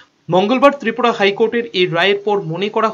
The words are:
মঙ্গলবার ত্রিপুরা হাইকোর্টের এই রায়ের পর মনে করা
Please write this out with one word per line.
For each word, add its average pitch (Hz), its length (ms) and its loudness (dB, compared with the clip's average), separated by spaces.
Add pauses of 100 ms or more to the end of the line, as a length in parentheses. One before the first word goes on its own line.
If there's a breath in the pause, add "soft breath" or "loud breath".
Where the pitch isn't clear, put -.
(300 loud breath)
মঙ্গলবার 226 500 4
ত্রিপুরা 226 320 -2
হাইকোর্টের 220 600 0
এই 180 140 0
রায়ের 180 380 0
পর 208 120 0 (160)
মনে 185 160 -4
করা 214 240 -2